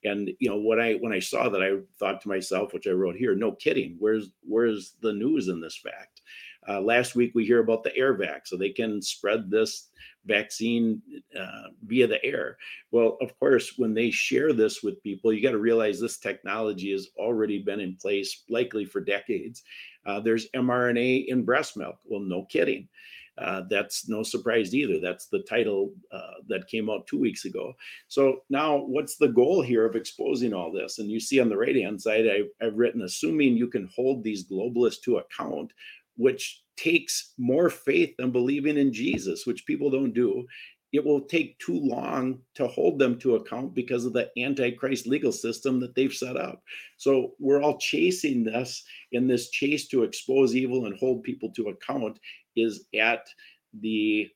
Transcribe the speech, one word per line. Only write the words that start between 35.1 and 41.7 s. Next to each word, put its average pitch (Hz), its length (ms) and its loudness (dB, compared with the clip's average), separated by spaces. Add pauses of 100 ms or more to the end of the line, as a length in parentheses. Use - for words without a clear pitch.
account," - 560 -8 (420)
which - 480 0 (140)
takes - 600 -2
more 135 320 2
faith 156 480 0
than 127 140 -2
believing 139 460 0
in 139 160 2
Jesus, 107 520 -4
which 123 200 -6
people 143 240 -2
don't 135 240 0
do. 123 320 0 (480)
It 135 100 2
will 143 180 4
take - 380 -4
too - 180 -4